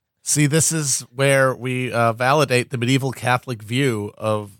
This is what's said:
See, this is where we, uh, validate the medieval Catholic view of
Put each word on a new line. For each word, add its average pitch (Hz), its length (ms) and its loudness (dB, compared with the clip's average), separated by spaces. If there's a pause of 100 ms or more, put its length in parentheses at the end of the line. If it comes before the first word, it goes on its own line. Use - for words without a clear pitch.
(220)
See, 147 240 2
this 147 280 2
is 151 260 -2 (160)
where 135 400 4
we, 127 380 -6
uh, 117 180 2
validate 127 580 2
the 135 80 -6
medieval 127 360 0
Catholic 123 500 -4
view 113 540 -2
of 107 420 -4